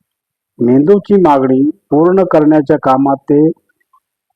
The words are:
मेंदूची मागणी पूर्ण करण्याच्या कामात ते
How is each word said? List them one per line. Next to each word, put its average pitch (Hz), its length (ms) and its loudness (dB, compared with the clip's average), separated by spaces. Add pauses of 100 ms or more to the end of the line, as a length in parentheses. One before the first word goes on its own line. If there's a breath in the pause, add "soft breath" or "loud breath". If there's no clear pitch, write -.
(600)
मेंदूची 147 540 0
मागणी 139 560 0
पूर्ण 175 520 -2
करण्याच्या 156 540 0
कामात 139 400 -2
ते 151 340 -2 (840)